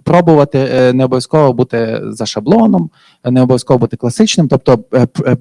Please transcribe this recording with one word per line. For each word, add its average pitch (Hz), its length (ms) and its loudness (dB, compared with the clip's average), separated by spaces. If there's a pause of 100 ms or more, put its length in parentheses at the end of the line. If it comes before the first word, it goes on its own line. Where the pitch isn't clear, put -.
пробувати, 147 680 2
е, 127 200 2
не 131 120 0
обов'язково 131 480 0
бути 117 520 -4
за 110 220 -8
шаблоном, 180 640 0 (340)
не 127 180 0
обов'язково 127 360 0
бути 117 180 -4
класичним, 165 520 -2
тобто, 127 360 0 (100)
е, 127 120 2
п-, - 200 -6
е, 123 140 0